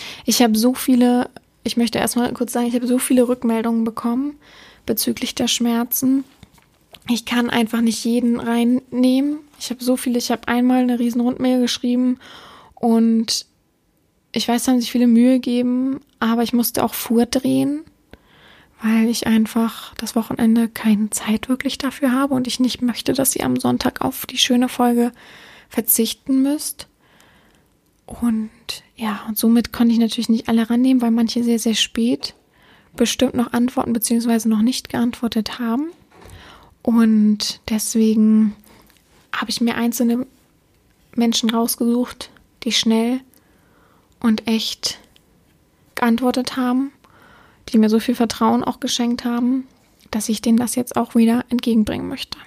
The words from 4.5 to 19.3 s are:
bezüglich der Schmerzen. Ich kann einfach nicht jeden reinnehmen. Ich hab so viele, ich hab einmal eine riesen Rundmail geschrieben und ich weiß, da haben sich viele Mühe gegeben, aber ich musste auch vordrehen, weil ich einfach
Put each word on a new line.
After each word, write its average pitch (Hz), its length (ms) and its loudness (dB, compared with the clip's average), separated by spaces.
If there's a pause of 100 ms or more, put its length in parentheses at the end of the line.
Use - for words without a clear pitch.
bezüglich 226 480 -4
der 240 140 -2
Schmerzen. 247 760 -2 (840)
Ich 233 160 -2
kann 240 260 -2
einfach 233 300 0
nicht 226 240 -2
jeden 240 360 0
reinnehmen. 254 1000 0 (200)
Ich - 120 -12
hab 247 120 -8
so 254 140 0
viele, 247 220 -4
ich 233 120 -6
hab 240 180 -4
einmal 254 340 2
eine 247 160 0
riesen 240 220 -2
Rundmail 254 400 0
geschrieben 247 580 -2 (560)
und 226 720 0 (840)
ich - 160 -4
weiß, 233 160 0
da 262 80 2
haben 247 80 4
sich 226 120 -6
viele 247 140 2
Mühe 240 280 6
gegeben, 247 680 -2 (180)
aber 233 240 0
ich 226 100 -2
musste 240 300 0
auch 247 120 -2
vordrehen, 262 880 0 (1000)
weil 220 260 2
ich - 180 -2
einfach 226 680 0